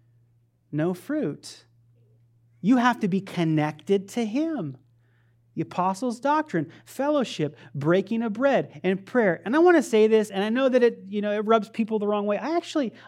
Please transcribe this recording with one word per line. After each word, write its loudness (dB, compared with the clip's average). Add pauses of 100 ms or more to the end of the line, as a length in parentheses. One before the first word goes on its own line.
(680)
no -2
fruit. -8 (960)
You 2
have 2
to 0
be -2
connected -2
to -4
Him. -6 (800)
The -4
apostles' -4
doctrine, -2 (140)
fellowship, -2 (180)
breaking 0
of -4
bread, 0
and -2
prayer. 0
And -2
I 4
want 6
to 4
say 4
this, 2
and -4
I -2
know 0
that 4
it, 0
you -4
know, -4
it -4
rubs 2
people -4
the -2
wrong 0
way. 0
I -4
actually, -2 (160)